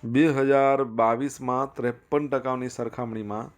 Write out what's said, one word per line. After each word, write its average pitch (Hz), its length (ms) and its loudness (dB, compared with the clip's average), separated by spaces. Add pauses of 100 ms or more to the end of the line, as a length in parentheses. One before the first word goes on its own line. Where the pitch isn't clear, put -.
બે 127 280 4
હજાર 135 520 4
બાવીસમાં 127 880 0
ત્રેપન 135 540 -4
ટકાની 127 400 -2
સરખામણીમાં 113 800 -8 (120)